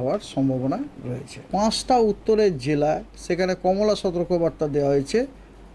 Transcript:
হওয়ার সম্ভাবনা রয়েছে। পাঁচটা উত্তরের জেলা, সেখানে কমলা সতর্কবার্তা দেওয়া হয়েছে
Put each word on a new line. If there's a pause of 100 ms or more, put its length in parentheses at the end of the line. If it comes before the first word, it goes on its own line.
হওয়ার (140)
সম্ভাবনা (300)
রয়েছে। (160)
পাঁচটা (140)
উত্তরের
জেলা, (320)
সেখানে (100)
কমলা
সতর্কবার্তা
দেওয়া
হয়েছে (560)